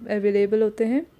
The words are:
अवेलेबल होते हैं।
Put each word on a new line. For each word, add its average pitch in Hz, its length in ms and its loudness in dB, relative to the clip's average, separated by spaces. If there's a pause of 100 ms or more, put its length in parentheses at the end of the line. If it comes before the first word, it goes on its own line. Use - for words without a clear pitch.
(100)
अवेलेबल 202 520 2
होते 214 220 -2
हैं। 262 220 0 (120)